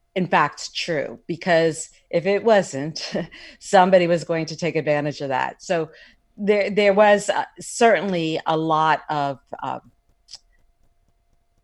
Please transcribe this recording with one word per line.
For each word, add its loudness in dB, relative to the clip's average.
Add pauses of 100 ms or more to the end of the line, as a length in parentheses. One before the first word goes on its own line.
(160)
in -2
fact 0
true, -6
because 0 (200)
if -4
it 0
wasn't, 0 (260)
<laughs> -20
somebody 4
was 0
going -4
to -10
take -6
advantage -2
of -6
that. -4
So -4 (460)
there, 0
there 2
was, 4
uh, -4 (140)
certainly 0
a 0
lot 2
of, -4 (220)
uh, -8 (1800)